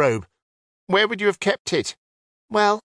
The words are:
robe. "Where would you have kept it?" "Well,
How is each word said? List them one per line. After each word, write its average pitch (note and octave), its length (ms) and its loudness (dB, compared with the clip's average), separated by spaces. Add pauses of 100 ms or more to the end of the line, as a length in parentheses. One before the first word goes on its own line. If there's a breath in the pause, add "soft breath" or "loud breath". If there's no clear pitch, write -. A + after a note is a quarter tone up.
robe. A2+ 240 -2 (580)
"Where G3+ 220 2
would A3+ 120 -8
you G#3 60 -2
have G3 140 0
kept - 320 -4
it?" D3 240 -4 (520)
"Well, G#3 320 0 (100)